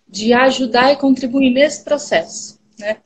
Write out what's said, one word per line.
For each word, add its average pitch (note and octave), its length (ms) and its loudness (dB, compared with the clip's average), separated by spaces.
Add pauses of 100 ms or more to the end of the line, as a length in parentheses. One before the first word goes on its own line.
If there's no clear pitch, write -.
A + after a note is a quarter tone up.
de G#3+ 240 -2
ajudar B3+ 600 2
e C#4+ 40 -4
contribuir C4+ 540 0
nesse C#4 340 0
processo, - 760 -6 (180)
né? G#3+ 280 -8